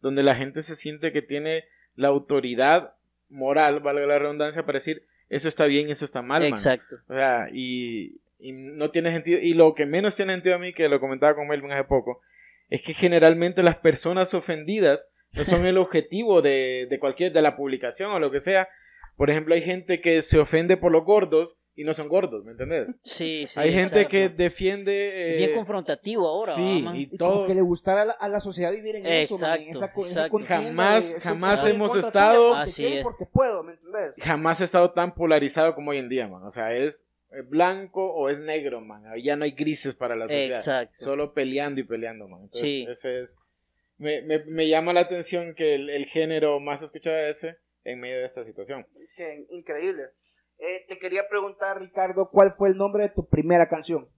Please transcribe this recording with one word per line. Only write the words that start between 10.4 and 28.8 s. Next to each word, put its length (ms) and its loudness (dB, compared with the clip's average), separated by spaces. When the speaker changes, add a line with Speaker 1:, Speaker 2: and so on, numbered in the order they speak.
Speaker 1:
a 40 -2
mí, 160 -8
que 140 2
lo 120 2
comentaba 340 2
con 140 -8
Melvin 240 -6
hace 160 -4
poco, 320 -2
es 140 -4
que 120 -10
generalmente 720 6
las 140 6
personas 560 2
ofendidas 760 0
no 100 -4
son 240 2
el 120 4
Speaker 2:
<laughs> 0 -
Speaker 1:
objetivo 600 2
de, 480 0
de 120 -2
cualquier, 320 -2
de 100 4
la 140 2
publicación 560 -6
o 80 -2
lo 100 0
que 80 -4
sea. 300 2
Por 140 2
ejemplo, 240 2
hay 80 2
gente 400 -4
que 180 4
se 180 4
ofende 380 4
por 160 2
los 120 4
gordos 540 2
y 100 -14
no 100 -2
son 140 -10
gordos, 360 -2
¿me 80 -20
entendés? 360 -6
Speaker 2:
Sí, 440 -8
sí, 120 -12
Speaker 1:
Hay 140 2
gente 300 4
Speaker 2:
exacto. 80 2
Speaker 1:
que 180 2
defiende, 1040 -2
Speaker 2:
Es 60 0
bien 120 2
Speaker 1:
eh, 40 0
Speaker 2:
confrontativo 720 -4
ahora, 260 -4
Speaker 1:
sí, 280 0
Speaker 2:
man. 140 -8
Speaker 1:
y 60 -8
Speaker 3:
Y 140 -12
como 160 0
Speaker 1:
todo. 140 0
Speaker 3:
que 80 0
le 80 2
gustara 400 0
a 40 2
la, 60 -4
a 160 -6
la 120 -4
sociedad 320 -4
vivir 240 -8